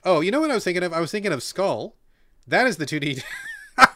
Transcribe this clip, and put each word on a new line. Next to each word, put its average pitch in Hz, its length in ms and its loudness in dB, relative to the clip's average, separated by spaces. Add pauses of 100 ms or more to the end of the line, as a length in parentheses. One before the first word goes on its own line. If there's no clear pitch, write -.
Oh, 180 160 4
you 180 100 0
know 269 100 2
what 311 100 0
I 269 40 0
was 208 100 -2
thinking 180 180 0
of? 175 100 -2
I 165 80 -2
was 165 100 -2
thinking 202 220 -2
of 131 100 -4
Skull. 180 540 -4 (500)
That 185 200 2
is 208 100 0
the 156 100 -6
two 151 140 -4
D. 143 260 -4
<laughs> - 60 -12 (640)